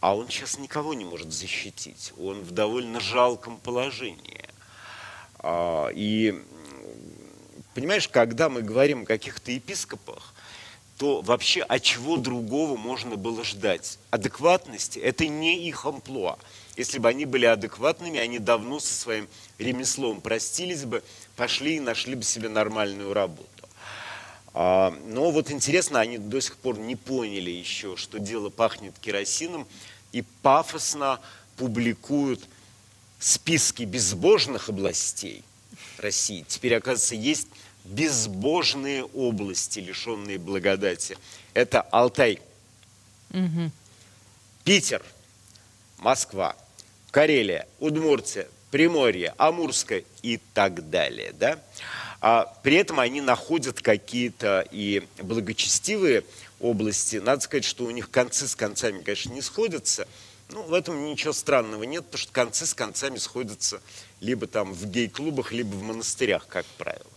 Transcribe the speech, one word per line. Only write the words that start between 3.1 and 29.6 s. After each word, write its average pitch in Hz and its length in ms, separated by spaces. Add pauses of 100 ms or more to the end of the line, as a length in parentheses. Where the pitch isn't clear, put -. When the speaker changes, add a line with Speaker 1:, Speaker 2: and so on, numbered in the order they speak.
Speaker 1:
положении. 123 840 (960)
А, 82 560
и, 110 360
м, 76 140 (1300)
понимаешь, 170 340
когда 120 400
мы 127 140
говорим 123 400
о 92 40
каких-то 110 460
епископах, - 840 (640)
то 135 220
вообще 117 400
от 127 220
чего 131 340
другого 127 600
можно 113 400
было 113 280
ждать? 101 540 (120)
Адекватности — 131 920
это 131 260
не 160 420
их 139 160
амплуа. 127 540 (380)
Если 123 220
бы 117 100
они 135 180
были 127 200
адекватными, 123 720
они 117 200
давно 117 420
со - 140
своим 107 340 (300)
ремеслом 131 640
простились 156 640
бы, 117 180 (320)
пошли 135 420
и 151 40
нашли 123 340
бы 120 80
себе 113 260
нормальную 104 640
работу. 92 340 (1080)
А, 92 400 (120)
но 127 240
вот 147 200
интересно, 143 500
они 117 160
до 107 240
сих - 160
пор 120 220
не 113 180
поняли 104 540
ещё, 90 460
что - 220
дело 104 300
пахнет 107 500
керосином, 117 680 (460)